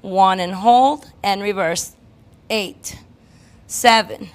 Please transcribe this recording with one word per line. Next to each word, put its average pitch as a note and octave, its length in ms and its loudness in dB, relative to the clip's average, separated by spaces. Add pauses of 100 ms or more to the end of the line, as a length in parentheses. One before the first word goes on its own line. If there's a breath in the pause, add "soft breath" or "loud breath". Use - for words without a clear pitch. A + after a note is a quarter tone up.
One F#3+ 400 2
and F3+ 140 -4
hold B3 580 2 (100)
and G3+ 200 -2
reverse. F#3 540 -4 (540)
Eight, G#3 480 -8 (680 soft breath)
seven A3+ 680 0